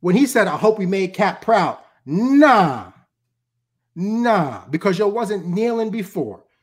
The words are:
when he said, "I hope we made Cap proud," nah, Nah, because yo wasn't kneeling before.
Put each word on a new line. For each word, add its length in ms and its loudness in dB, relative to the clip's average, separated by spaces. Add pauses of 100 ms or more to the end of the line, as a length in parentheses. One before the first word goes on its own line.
when 140 0
he 120 4
said, 200 2
"I 100 -2
hope 220 2
we 80 -4
made 280 -2
Cap 280 -2
proud," 360 0 (260)
nah, 880 2 (1040)
Nah, 760 -2
because 280 -2
yo 100 0
wasn't 380 -4
kneeling 440 -2
before. 540 -8 (180)